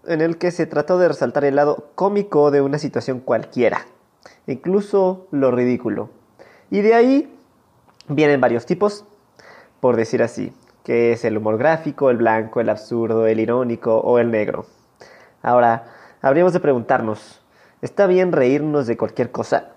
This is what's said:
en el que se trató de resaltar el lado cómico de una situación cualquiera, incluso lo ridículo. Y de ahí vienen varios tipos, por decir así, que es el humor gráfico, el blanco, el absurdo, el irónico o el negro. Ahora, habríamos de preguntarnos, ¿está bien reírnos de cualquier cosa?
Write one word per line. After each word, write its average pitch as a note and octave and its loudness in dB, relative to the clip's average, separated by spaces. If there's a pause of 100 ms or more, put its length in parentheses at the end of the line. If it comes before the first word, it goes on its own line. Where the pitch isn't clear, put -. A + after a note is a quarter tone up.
en D#3+ -2
el E3 0
que F3 -2
se E3+ -4
trató D#3 -2
de F3+ 4
resaltar C#3+ -2
el C#3 2
lado D3 0
cómico G3 0
de C#3+ 2
una C#3 -2
situación C3 -6
cualquiera, - -2 (600)
incluso F#3 -2
lo C3+ 2
ridículo. A#2+ -2 (600)
Y G3+ 0
de A3 4
ahí C4 2 (680)
vienen D3 2
varios A#2 0
tipos, G#3 -2 (760)
por B2 2
decir A#2 -2
así, - -6 (300)
que A#2 2
es A2+ -4
el G#2+ -2
humor G#2+ -2
gráfico, D3 0
el A#2+ 0
blanco, A2+ 0
el A2+ -2
absurdo, A2+ -2
el A2 0
irónico A#2 -2
o A#2+ 2
el A#2 2
negro. G#2+ -4 (800)
Ahora, A#2+ 2 (340)
habríamos D#3+ 2
de F3+ -2
preguntarnos, A#2 -2 (380)
¿está - 0
bien F3+ 2
reírnos D3 0
de A#2 -2
cualquier A#2 -4
cosa? - -4